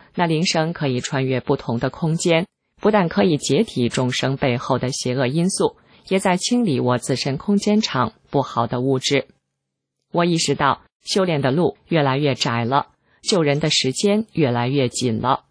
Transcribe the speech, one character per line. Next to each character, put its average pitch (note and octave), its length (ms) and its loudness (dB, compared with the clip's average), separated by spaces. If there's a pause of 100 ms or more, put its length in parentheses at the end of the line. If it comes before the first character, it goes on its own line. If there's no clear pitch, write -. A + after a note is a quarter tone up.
(140)
那 F3 120 0
铃 D#3+ 180 0
声 E3 300 0
可 D3+ 120 -4
以 B2+ 140 0
穿 C3 240 -4
越 C3 160 0
不 C#3+ 160 0
同 A#2 220 -6
的 C3+ 100 -2
空 D#3+ 280 -2
间， E3+ 300 2 (320)
不 G#3 120 2
但 G3+ 180 2
可 G3+ 160 0
以 D#3+ 140 2
解 D3 260 0
体 A#2+ 240 -2
众 B2+ 240 -2
生 C3 240 -2
背 B2 220 0
后 B2+ 200 -2
的 B2+ 140 -4
邪 B2+ 220 -4
恶 C3 120 0
因 E3 220 0
素， - 280 -2 (320)
也 F#3 100 0
在 F#3 180 2
清 B3 280 0
理 C#3 160 0
我 B2 180 2
自 C3+ 160 -2
身 C3 220 -2
空 G3+ 200 0
间 G#3 240 2
场 B2+ 340 -2 (160)
不 C#3+ 120 2
好 A#2 240 -2
的 B2 140 -4
物 C3 180 2
质。 C#3 300 0 (840)
我 E3+ 120 2
意 F3 140 2
识 C#3+ 180 0
到 C#3 260 0 (220)
修 F#3+ 200 0
炼 E3 160 0
的 C3+ 120 2
路 D#3+ 240 0 (120)
越 E3 140 2
来 C3+ 160 0
越 C#3+ 160 0
窄 A#2 300 -2
了， C3 240 0 (340)
救 F#3 200 0
人 C#3+ 180 2
的 D#3 100 0
时 C3 220 0
间 G#3 400 0
越 C#3+ 180 2
来 A#2+ 160 0
越 C3 220 0
紧 A#2 320 -2
了。 B2 300 0